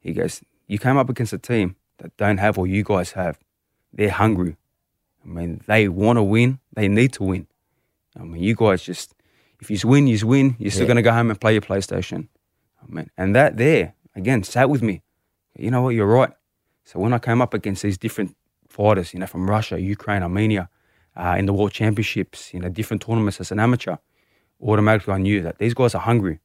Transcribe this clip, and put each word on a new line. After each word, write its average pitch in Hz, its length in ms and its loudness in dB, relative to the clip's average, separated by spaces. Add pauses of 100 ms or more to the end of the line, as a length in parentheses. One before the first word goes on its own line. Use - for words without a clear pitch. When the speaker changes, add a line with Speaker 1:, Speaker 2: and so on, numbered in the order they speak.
Speaker 1:
He - 140 -10
goes, - 280 -6 (240)
"You 104 120 -6
came 127 180 2
up 131 140 2
against 117 240 -4
a - 40 -8
team 101 380 -2 (220)
that - 180 -20
don't 104 220 0
have 101 180 0
what 90 140 -2
you 101 120 0
guys 90 300 -2
have. 87 260 -6 (540)
They're 104 180 0
hungry. 90 460 0 (680)
I - 40 -20
mean, 85 380 -8
they 107 220 4
wanna 107 360 2
win. 120 340 2 (140)
They 104 160 -2
need 113 260 2
to - 100 -8
win. 92 220 -4 (720)
I - 60 -16
mean, 82 180 -8
you 107 140 2
guys 101 260 2
just, - 320 -12 (460)
if - 100 -14
you 107 60 -4 (120)
win, 139 200 6
you 110 180 2
win. 135 320 4
You're 101 140 -4
still 95 100 0
Speaker 2:
Yeah. 123 60 0
Speaker 1:
gonna 120 140 4
go 117 100 4
home 117 180 2
and 107 100 -6
play 110 120 4
your 107 100 4
PlayStation." 92 680 -6 (540)
I - 100 -20
mean, - 240 -12
and 95 200 -2
that 139 200 4
there, 117 380 2 (220)
again, 101 260 0
sat 127 280 0
with 139 120 0
me. 98 200 -2 (540)
You 107 140 -4
know 127 120 2
what? 131 120 0
You're 107 120 2
right. 123 260 4 (520)
So - 140 -12
when 110 140 0
I 120 60 2
came 117 240 0
up 120 120 -2
against 98 280 -6
these 101 160 -2
different 107 360 -6 (340)
fighters, 101 460 0
you 90 60 -8
know, 92 60 -6
from 92 220 -6
Russia, 104 320 -2
Ukraine, 98 440 -4
Armenia, 98 440 0 (460)
uh, 90 240 -2
in 98 80 0
the 98 60 2
World 101 200 2
Championships, 107 840 -4
you - 40 -8
know, 87 120 -6
different 104 320 -6
tournaments 110 380 -2
as 92 120 -8
an 101 80 -2
amateur, 117 360 0 (640)
automatically 104 540 2
I 95 40 -2
knew 98 240 0
that 82 160 -8
these 117 160 -2
guys 123 200 2
are - 60 -4
hungry. 104 440 0